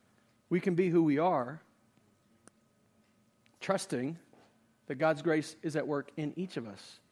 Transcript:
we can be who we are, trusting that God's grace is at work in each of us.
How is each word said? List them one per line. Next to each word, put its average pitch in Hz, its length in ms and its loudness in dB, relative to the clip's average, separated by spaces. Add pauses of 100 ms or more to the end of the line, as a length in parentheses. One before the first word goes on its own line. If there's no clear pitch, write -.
(500)
we 175 100 4
can 180 160 0
be 180 140 4
who 165 140 6
we 147 160 4
are, 156 420 0 (2000)
trusting 160 580 -2 (680)
that 143 80 -6
God's 151 260 2
grace 156 400 0
is 156 140 -4
at 135 120 -2
work 143 300 -4
in 151 180 -4
each 185 220 -6
of 117 100 -8
us. - 320 -18 (120)